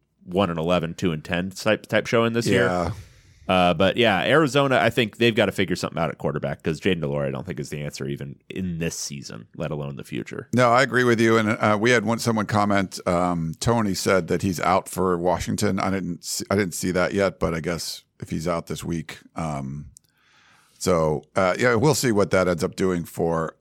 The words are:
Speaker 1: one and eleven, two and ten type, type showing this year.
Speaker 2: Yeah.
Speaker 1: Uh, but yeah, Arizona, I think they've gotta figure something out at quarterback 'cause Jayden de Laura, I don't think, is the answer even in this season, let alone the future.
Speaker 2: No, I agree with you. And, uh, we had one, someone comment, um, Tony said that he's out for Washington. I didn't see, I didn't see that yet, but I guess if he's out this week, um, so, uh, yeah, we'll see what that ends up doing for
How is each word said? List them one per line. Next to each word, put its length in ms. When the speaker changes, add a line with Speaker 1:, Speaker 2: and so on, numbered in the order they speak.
Speaker 1:
one 240
and 100
eleven, 340
two 200
and 100
ten 280
type, 340
type 220
showing 260
this 140
year. 180
Speaker 2:
Yeah. 260
Speaker 1:
Uh, 280
but 200
yeah, 280
Arizona, 560
I 100
think 280
they've 180
gotta 180
figure 240
something 220
out 100
at 80
quarterback 460
'cause 180
Jayden 180
de 80
Laura, 200
I 40
don't 140
think, 160
is 80
the 120
answer 260
even 320
in 300
this 180
season, 580
let 160
alone 240
the 80
future. 500
Speaker 2:
No, 180
I 100
agree 240
with 160
you. 160
And, 120
uh, 300
we 120
had 120
one, 160
someone 280
comment, 600
um, 540
Tony 320
said 360
that 120
he's 180
out 300
for 280
Washington. 600
I 120
didn't 340
see, 240
I 80
didn't 160
see 180
that 220
yet, 260
but 140
I 80
guess 420
if 120
he's 180
out 180
this 160
week, 360
um, 480
so, 440
uh, 220
yeah, 180
we'll 200
see 160
what 200
that 160
ends 160
up 120
doing 300
for 560